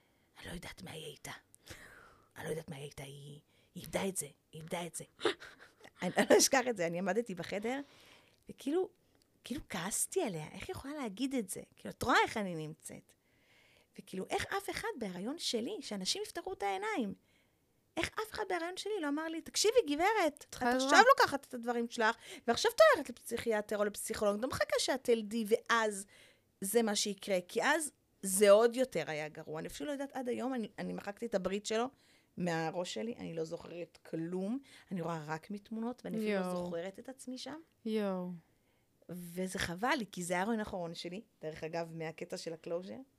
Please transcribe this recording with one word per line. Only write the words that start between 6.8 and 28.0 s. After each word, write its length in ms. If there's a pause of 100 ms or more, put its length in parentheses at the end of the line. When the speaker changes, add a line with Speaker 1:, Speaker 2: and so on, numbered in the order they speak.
Speaker 1:
אני 120
עמדתי 360
בחדר, 460 (680)
וכאילו, 400 (560)
כאילו 240
כעסתי 540
עליה, 300
"איך 160
היא 80
יכולה 180
להגיד 400
את 160
זה? 100 (160)
כאילו, 180
את 80
רואה 220
איך 120
אני 180
נמצאת?" 580 (840)
וכאילו, 320
איך 160
אף 240
אחד 180 (100)
בהיריון 400
שלי, 420
שאנשים 420
יפתחו 300
את 100
העיניים, 520 (840)
איך 120
אף 240
אחד 160
בהיריון 280
שלי 240
לא 80
אמר 200
לי, 140
"תקשיבי, 440
גברת, 520
את 120
Speaker 2:
צריכה 200
Speaker 1:
עכשיו 180
Speaker 2:
עזרה. 200
Speaker 1:
לוקחת 360
את 100
הדברים 340
שלך, 280 (300)
ועכשיו 280
את 60 (160)
הולכת 220
לפסיכיאטר 600
או 60
לפסיכולוג, 500
את 80
לא 60
מחכה 300
שאת 260
תלדי, 440
ואז 580 (540)
זה 220
מה 140
שיקרה", 420 (100)
כי 140
אז 300 (300)